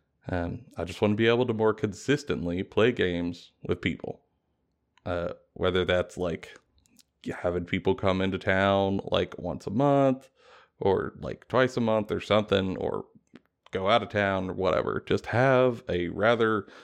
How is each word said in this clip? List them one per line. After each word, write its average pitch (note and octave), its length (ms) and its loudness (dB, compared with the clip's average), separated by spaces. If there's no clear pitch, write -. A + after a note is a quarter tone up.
Um, F2 340 -4
I E2+ 80 -6
just F2+ 180 -10
want G#2 100 4
to G#2 40 -2
be A2+ 120 2
able A#2+ 180 2
to A#2+ 80 -2
more G#2+ 200 2
consistently F#2+ 880 -2
play A2+ 300 2
games F2 600 -2
with - 200 -4
people. - 400 -6
Uh, F2 300 -4
whether F2+ 320 0
that's, F2+ 320 0
like, F2 400 -6
having F2 240 -2
people F#2+ 280 0
come F#2+ 280 0
into F#2+ 160 0
town, G2 640 2
like, - 340 -2
once - 280 -8
a - 40 -8
month, C3+ 600 2
or, - 400 0
like, - 280 -12
twice B2+ 280 0
a B2 40 -2
month A2 300 0
or G2+ 100 -4
something, G2 580 0
or - 260 -4
go F#2+ 200 -2
out A2+ 120 4
of G2 60 -8
town G2 400 0
or F#2 60 -6
whatever. - 520 0
Just G2+ 200 0
have B2+ 640 2
a F2 180 -2
rather A2 580 2